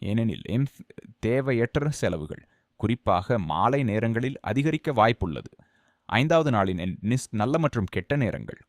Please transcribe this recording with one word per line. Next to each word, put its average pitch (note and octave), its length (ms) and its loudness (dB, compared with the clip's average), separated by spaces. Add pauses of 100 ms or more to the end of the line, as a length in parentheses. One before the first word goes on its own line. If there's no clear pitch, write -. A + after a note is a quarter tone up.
ஏனெனில் A2 480 -2
எம்-, C3 220 0 (480)
தேவையற்ற C3 720 0
செலவுகள், E2+ 520 -4 (380)
குறிப்பாக A2 580 0
மாலை G2 440 0
நேரங்களில் A2+ 580 0
அதிகரிக்க D3 520 0
வாய்ப்புள்ளது. G#2 580 2 (580)
ஐந்தாவது D#3 420 4
நாளின் F#2+ 280 2
எண் F2+ 240 -4
நிஸ்-, A#2 280 -2
நல்ல A2+ 280 0
மற்றும் C#3 260 0
கெட்ட F#2+ 320 -4
நேரங்கள். G2 520 -4